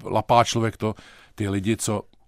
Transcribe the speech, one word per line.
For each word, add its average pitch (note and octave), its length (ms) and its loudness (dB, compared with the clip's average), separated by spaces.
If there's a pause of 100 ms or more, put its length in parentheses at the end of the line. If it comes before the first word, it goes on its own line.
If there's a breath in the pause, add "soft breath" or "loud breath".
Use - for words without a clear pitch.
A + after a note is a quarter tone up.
eh, - 40 -8
lapá A#2 340 4
člověk A2+ 340 0
to, G#2+ 180 -2 (400 loud breath)
ty G2+ 140 -4
lidi, G2+ 280 0
co - 260 -2 (240)